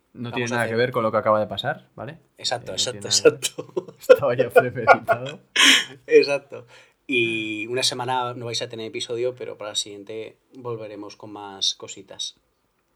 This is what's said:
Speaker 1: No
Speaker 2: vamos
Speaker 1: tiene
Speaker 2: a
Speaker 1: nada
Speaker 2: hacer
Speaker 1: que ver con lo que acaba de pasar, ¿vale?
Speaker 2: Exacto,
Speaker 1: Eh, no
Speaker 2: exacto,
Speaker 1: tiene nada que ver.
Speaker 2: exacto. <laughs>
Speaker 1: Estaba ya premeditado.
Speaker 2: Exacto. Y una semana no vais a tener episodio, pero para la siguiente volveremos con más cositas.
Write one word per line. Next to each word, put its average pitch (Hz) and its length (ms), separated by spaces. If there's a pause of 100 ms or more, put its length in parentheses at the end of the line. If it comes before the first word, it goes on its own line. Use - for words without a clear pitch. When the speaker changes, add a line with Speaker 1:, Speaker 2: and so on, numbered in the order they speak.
(140)
Speaker 1:
No 120 160
Speaker 2:
vamos 117 60
Speaker 1:
tiene 123 100
Speaker 2:
a 117 60
Speaker 1:
nada 120 120
Speaker 2:
hacer 113 120
Speaker 1:
que - 20
ver 127 140
con 123 100
lo 110 100
que 110 60
acaba 107 220
de 107 80
pasar, 123 480
¿vale? 131 240 (180)
Speaker 2:
Exacto, 120 360
Speaker 1:
Eh, - 20
no - 0
Speaker 2:
exacto, 101 240
Speaker 1:
tiene 101 100
nada - 140
que 156 60
ver. - 100
Speaker 2:
exacto. - 580
<laughs> - 20
Speaker 1:
Estaba 135 360
ya 123 160
premeditado. 127 880 (680)
Speaker 2:
Exacto. 139 640 (400)
Y 110 600
una 123 160
semana 127 520
no 123 100
vais 117 160
a 120 80
tener 113 160
episodio, 117 480
pero 110 240
para 104 140
la 104 40
siguiente 107 600 (160)
volveremos 107 600
con 107 160
más 101 420
cositas. - 640 (600)